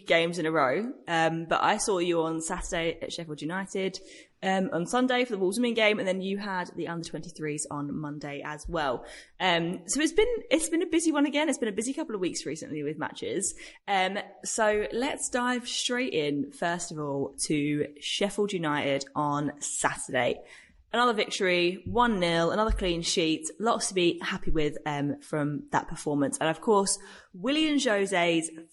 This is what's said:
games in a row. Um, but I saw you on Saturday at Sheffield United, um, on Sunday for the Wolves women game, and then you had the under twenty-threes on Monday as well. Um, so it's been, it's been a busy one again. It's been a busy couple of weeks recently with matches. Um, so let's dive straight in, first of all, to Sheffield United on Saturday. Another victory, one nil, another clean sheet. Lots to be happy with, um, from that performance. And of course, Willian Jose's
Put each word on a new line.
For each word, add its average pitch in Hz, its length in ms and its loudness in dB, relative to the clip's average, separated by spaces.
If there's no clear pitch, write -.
games 170 320 4
in 156 60 0
a 160 60 0
row. 160 400 4
Um, 165 420 2
but 170 120 4
I 185 160 4
saw 208 220 2
you 170 220 2
on 160 200 0
Saturday 170 600 -4
at - 100 -8
Sheffield 156 300 -8
United, 190 580 -4
um, 190 300 2
on 170 140 0
Sunday 247 400 2
for 247 80 -6
the 196 60 -2
Wolves 190 180 0
women 240 160 2
game, 214 260 4
and 190 80 -2
then 185 140 0
you 196 160 -2
had 190 380 -4
the 170 120 -4
under 170 200 -6
twenty-threes 151 640 -6
on 143 280 -4
Monday 147 460 -8
as 151 220 -8
well. 147 380 -2
Um, 175 480 2
so 269 140 0
it's 311 120 2
been, 427 140 6
it's 320 180 2
been 330 140 2
a 370 40 -4
busy 330 240 2
one 285 140 4
again. 302 240 2
It's 269 100 0
been 226 100 0
a 202 40 -4
busy 226 200 -4
couple 311 220 -6
of 185 60 -2
weeks - 240 -2
recently 147 380 -6
with 151 140 -4
matches. - 560 -4
Um, 196 320 0
so 214 480 2
let's 269 360 -2
dive 247 380 0
straight - 460 -2
in, 147 380 0
first 175 400 -4
of 156 80 -8
all, 139 360 -4
to 147 400 2
Sheffield 202 540 -2
United 147 520 0
on 147 440 0
Saturday. - 800 -2
Another 240 180 4
victory, 185 720 2
one 226 320 2
nil, 170 320 4
another 214 180 2
clean 175 320 0
sheet. 160 460 0
Lots 220 280 0
to 196 80 -4
be 175 260 4
happy - 300 0
with, 151 340 2
um, 143 360 0
from 147 500 -2
that 139 160 2
performance. 143 520 -2
And 151 120 0
of 160 100 -4
course, 196 380 4
Willian 285 460 2
Jose's 190 720 2